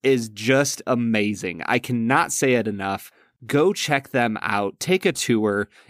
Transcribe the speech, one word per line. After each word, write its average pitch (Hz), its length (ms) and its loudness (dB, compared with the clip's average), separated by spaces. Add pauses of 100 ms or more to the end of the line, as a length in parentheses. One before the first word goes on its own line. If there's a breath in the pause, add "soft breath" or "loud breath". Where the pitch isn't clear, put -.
is 123 260 2
just 131 560 0
amazing. 107 800 -2
I 123 140 0
cannot 123 540 0
say 131 220 2
it 110 120 0
enough. 98 460 -6 (340 soft breath)
Go 147 260 4
check 143 380 -2
them 120 320 0
out. 101 380 -2
Take 185 240 0
a 175 80 2
tour. 107 560 0 (220 soft breath)